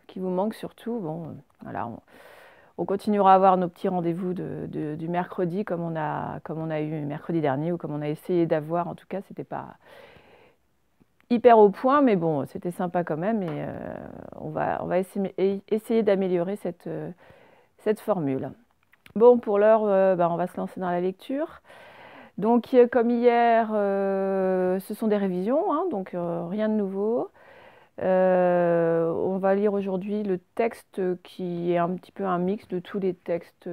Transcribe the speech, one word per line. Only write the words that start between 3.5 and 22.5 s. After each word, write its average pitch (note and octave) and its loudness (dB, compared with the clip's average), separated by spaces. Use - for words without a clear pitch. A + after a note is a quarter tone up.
nos F3+ 0
petits - -8
rendez-vous F3+ -2
de, D#3 -8
de, D3+ -8
du E3 -8
mercredi F3+ -4
comme E3+ -6
on E3+ -6
a, D3+ -6
comme D#3+ -8
on D#3+ -6
a D#3 -2
eu D3+ -4
mercredi D3+ -4
dernier D3 0
ou E3+ -2
comme D#3 -8
on D3 -6
a D3 -4
essayé E3+ 0
d'avoir. E3 -2
En E3 -10
tout - -20
cas, F#3+ -8
c'était - -14
pas C#3 -12
hyper A#3+ 4
au G#3 8
point, C4 0
mais A#3+ 4
bon, D#3+ -2
c'était F3+ -10
sympa F3 -4
quand D#3+ -4
même. G3 -4
Et, - -6
euh, - -8
on - -10
va, D#3 -2
on D#3+ -6
va E3+ -2
essayer, G3 -2
essayer A3+ 0
d'améliorer F#3+ 0
cette, - -10
euh, D#3+ -8
cette G#3+ -2
formule. C#3 -2
Bon, A#3+ 8
pour G3+ 0
l'heure, G#3+ 6
euh, F#3+ 4
bah, F3 2
on E3+ 0
va F3 -2
se - -14
lancer F#3 -8
dans F3+ -2
la F3 0
lecture. C4+ -6
Donc, A3+ 2